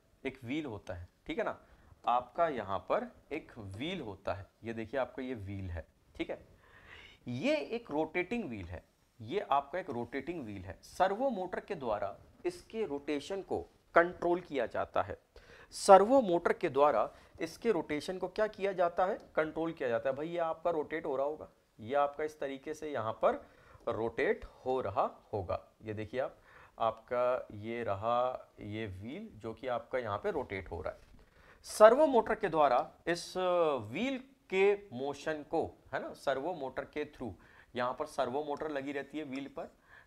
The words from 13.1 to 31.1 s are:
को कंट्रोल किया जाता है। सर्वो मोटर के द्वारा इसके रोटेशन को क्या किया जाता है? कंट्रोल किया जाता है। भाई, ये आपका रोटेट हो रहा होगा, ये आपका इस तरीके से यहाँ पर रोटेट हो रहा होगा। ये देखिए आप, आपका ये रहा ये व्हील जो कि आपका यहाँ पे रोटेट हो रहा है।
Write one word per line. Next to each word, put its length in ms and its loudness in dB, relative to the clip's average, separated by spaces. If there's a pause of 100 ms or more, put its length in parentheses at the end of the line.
को 180 -4 (360)
कंट्रोल 440 4
किया 260 -2
जाता 360 0
है। 160 -2 (580)
सर्वो 460 10
मोटर 320 2
के 160 0
द्वारा 400 4 (320)
इसके 300 -2
रोटेशन 460 -2
को 120 -4
क्या 180 0
किया 260 -2
जाता 320 2
है? 120 0 (180)
कंट्रोल 360 0
किया 180 -4
जाता 200 0
है। 60 0
भाई, 120 -6
ये 120 -6
आपका 320 0
रोटेट 340 -2
हो 100 -2
रहा 100 0
होगा, 220 -6 (320)
ये 160 -4
आपका 280 2
इस 160 -6
तरीके 340 -8
से 180 -10
यहाँ 240 -2
पर 260 2 (480)
रोटेट 560 -2 (200)
हो 160 0
रहा 280 0 (240)
होगा। 260 -2 (240)
ये 100 -8
देखिए 260 -6
आप, 160 -4 (440)
आपका 680 0 (100)
ये 260 -6
रहा 640 0 (140)
ये 260 -6
व्हील 480 -10
जो 180 -8
कि 160 -12
आपका 300 -2
यहाँ 180 -2
पे 140 -2
रोटेट 400 -4
हो 100 -8
रहा 120 -6
है। 140 -20 (600)